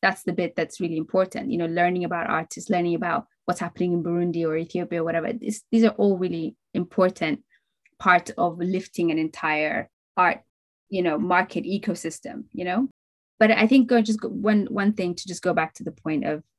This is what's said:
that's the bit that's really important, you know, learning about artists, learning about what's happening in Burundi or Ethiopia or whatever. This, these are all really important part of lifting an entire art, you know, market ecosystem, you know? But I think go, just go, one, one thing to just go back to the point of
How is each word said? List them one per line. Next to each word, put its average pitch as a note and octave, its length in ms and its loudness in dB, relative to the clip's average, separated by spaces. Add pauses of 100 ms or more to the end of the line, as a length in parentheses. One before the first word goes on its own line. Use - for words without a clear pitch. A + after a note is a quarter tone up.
that's G3 220 0
the E3+ 100 -2
bit - 220 -2
that's D#3+ 260 -4
really E3 160 -2
important, F#3 540 -2
you E3 80 -2
know, E3+ 80 -2
learning F3 380 0
about E3+ 220 -4
artists, E3+ 440 -6
learning F3 240 0
about E3 320 -2 (180)
what's - 140 -4
happening F3 340 -2
in E3+ 100 0
Burundi E3+ 420 0
or D#3+ 120 0
Ethiopia E3+ 440 -4
or E3 40 -2
whatever. E3 260 -2
This, - 300 -6 (100)
these A3+ 120 6
are A3+ 80 6
all G3+ 260 2
really E3+ 380 -4 (180)
important F3 720 0 (560)
part F3+ 380 4
of F3 220 0
lifting F3+ 520 -2
an D#3 80 0
entire D#3 680 -2 (280)
art, F3+ 240 4 (480)
you F#3+ 140 -2
know, D#3 160 0
market F3+ 460 0
ecosystem, - 840 -6
you F#3 140 -6
know? G3 220 0 (520)
But A3 120 6
I A3 160 4
think B3+ 200 6
go, A#3+ 140 6
just G#3+ 200 0
go, - 80 -4
one, G#3 420 2
one G3+ 220 2
thing F3+ 220 -2
to - 120 -12
just F3 160 -10
go F3+ 100 0
back D#3+ 220 -2
to - 80 -14
the D#3+ 80 -8
point D#3 340 -4
of D3+ 180 -4 (160)